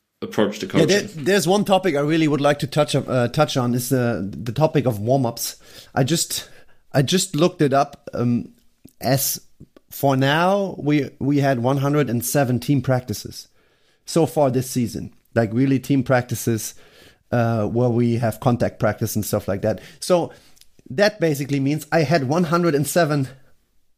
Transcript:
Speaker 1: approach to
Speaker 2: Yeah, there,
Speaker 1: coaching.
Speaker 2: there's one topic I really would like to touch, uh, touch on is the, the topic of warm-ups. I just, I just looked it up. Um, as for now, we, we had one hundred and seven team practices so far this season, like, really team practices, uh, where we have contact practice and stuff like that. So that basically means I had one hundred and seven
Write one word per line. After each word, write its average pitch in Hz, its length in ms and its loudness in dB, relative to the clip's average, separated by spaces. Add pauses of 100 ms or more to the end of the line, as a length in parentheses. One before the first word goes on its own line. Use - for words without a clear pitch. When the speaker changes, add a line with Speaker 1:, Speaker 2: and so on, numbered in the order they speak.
(220)
Speaker 1:
approach - 380 -2
to - 80 -4
Speaker 2:
Yeah, - 180 2
there, 196 160 2
Speaker 1:
coaching. - 240 -12
Speaker 2:
there's 185 220 2
one 196 180 2
topic 190 300 0
I 143 40 0
really 156 280 0
would 147 140 0
like 147 180 2
to 151 80 -4
touch, - 280 0
uh, 123 340 0
touch 151 280 0
on 120 160 0
is 123 160 -4
the, 117 460 0
the 110 160 -8
topic 147 340 0
of 113 140 -2
warm-ups. 120 580 -2 (360)
I - 100 2
just, - 460 -4 (420)
I 143 100 2
just 170 340 0
looked 165 260 2
it 135 120 2
up. 139 400 0
Um, 120 400 -2 (480)
as - 380 0 (500)
for 139 260 0
now, 170 640 2
we, 143 300 0 (100)
we 143 200 2
had 135 200 2
one 131 180 2
hundred 143 320 0
and 117 160 -2
seven 127 340 0
team 139 220 0
practices 120 680 -4 (580)
so 160 200 2
far 143 240 2
this 131 200 -2
season, - 440 -4 (220)
like, 117 180 2
really 135 260 2
team 135 240 0
practices, 120 720 -2 (580)
uh, 113 360 2
where 120 220 2
we 117 280 2
have 113 220 -2
contact 117 400 0
practice 107 360 -2
and 104 100 -2
stuff - 220 -2
like 95 140 -4
that. 107 200 -2 (180)
So 175 320 0 (580)
that 202 300 0
basically 143 400 -2
means 147 320 -2
I 160 120 2
had 139 260 0
one 170 160 2
hundred 170 300 0
and 143 120 0
seven 147 400 0 (720)